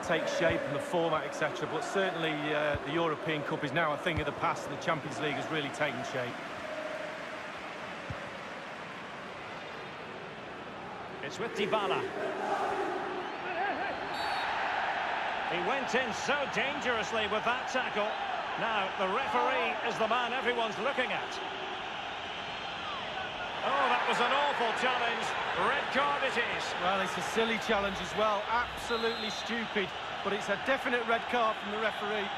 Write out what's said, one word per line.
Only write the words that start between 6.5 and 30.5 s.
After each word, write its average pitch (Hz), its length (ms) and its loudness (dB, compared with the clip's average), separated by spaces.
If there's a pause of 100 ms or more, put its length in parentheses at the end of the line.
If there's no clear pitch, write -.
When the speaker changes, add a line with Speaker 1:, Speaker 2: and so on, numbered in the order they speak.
Speaker 2:
It's 147 160 -6
with 226 160 -4
Dybala. 196 480 2 (3500)
He 175 140 0
went 254 300 0
in 247 180 2
so - 220 0 (180)
dangerously 226 800 0
with 214 140 2
that 240 260 0
tackle. 208 380 2 (500)
Now, 208 300 2 (100)
the 190 80 4
referee 247 680 2 (140)
is 202 100 0
the 214 120 4
man 233 240 2
everyone's 226 460 2
looking 247 300 2
at. 151 300 -2 (2250)
Oh, 262 240 6
that - 160 4
was 233 160 4
an 247 80 6
awful 269 480 4
challenge. 233 480 2 (400)
Red 269 240 4
card 277 320 4
it 240 160 2
is. 220 260 0 (220)
Speaker 1:
Well, 190 160 4
it's 185 160 0
a 175 160 -2
silly 226 320 4
challenge 202 320 2
as 180 160 -4
well. 214 320 4
Absolutely 226 880 0
stupid. 214 560 0 (320)
But 196 120 0
it's 208 200 -2